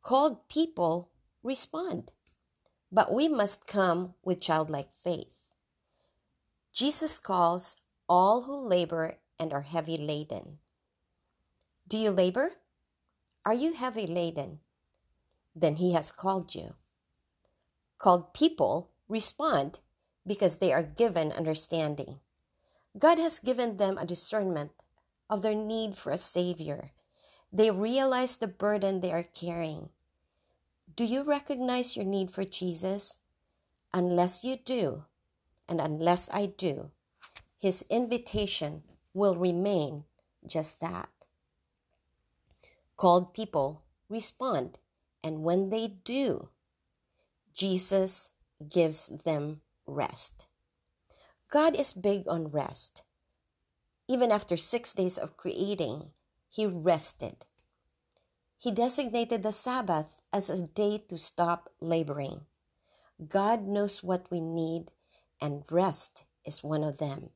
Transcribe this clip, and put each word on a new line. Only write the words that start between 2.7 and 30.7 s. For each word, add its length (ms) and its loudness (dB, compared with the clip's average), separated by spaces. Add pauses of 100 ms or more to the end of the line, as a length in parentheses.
but 220 4
we 140 4
must 380 2
come 480 0 (100)
with 160 0
childlike 540 0
faith. 340 -4 (1500)
Jesus 460 2
calls 560 2 (340)
all 340 6
who 240 -8
labor 520 2 (200)
and 140 -4
are 80 -2
heavy 360 -4
laden. 600 -6 (1300)
Do 100 -2
you 140 4
labor? 420 2 (920)
Are 80 4
you 200 0
heavy 340 -4
laden? 520 -4 (960)
Then 200 4
he 180 2
has 180 0
called 440 -2
you. 180 -12 (1300)
Called 340 6
people 580 2 (160)
respond 720 0 (460)
because 320 2
they 160 4
are 80 4
given 500 0
understanding. 880 -4 (760)
God 220 6
has 180 0
given 400 -2
them 200 2
a 80 -6
discernment 680 -2 (580)
of 140 -2
their 120 0
need 400 -4
for 160 -6
a 60 0
Savior. 760 -2 (600)
They 180 6
realize 680 2
the 100 -4
burden 540 0
they 100 -2
are 120 0
carrying. 680 -8 (1040)